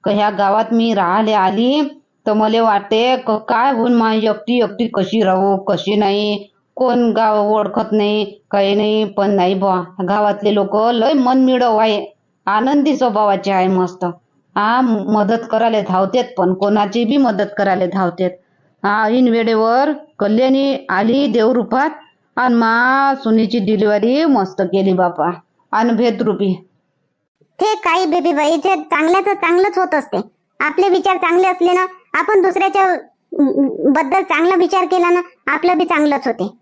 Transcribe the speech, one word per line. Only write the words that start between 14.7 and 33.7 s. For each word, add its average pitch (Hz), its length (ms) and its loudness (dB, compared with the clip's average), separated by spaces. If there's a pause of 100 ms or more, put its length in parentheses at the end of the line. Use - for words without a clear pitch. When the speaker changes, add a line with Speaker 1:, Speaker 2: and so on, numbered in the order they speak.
Speaker 1:
मदत 220 420 0
करायला 220 300 0
धावतेत, 190 440 0 (140)
पण 185 160 2
कोणाची 208 500 0
बी 247 120 0
मदत 208 420 0
करायला 190 280 0
धावतेत. 180 440 -2 (540)
हा, 208 220 0
ऐन 247 220 2
वेळेवर 226 640 2 (260)
कल्याणी 262 680 0
आली 226 380 0
देवरूपात 240 640 0 (460)
आणि 254 180 0
मा 247 600 2 (100)
सुनीची 220 340 0
डिलिव्हरी 214 680 0
मस्त 208 380 0
केली 190 300 0
बापा, 175 380 0 (420)
आणि 233 200 0
भेद्रूपी. 202 760 -2 (720)
Speaker 2:
ते - 320 -4
काही 370 320 -2
बेबी 320 260 0
बाई, 302 240 0
जे 370 200 0
चांगल्याचं 349 580 0
चांगलंच 370 440 0
होत 349 160 -2
असते. 277 220 -4 (440)
आपले 320 280 0
विचार 381 280 2
चांगले 359 320 2
असले 359 240 0
ना, 370 140 0 (280)
आपण 392 280 2
दुसऱ्याच्या, 392 400 0
अं, 277 1120 0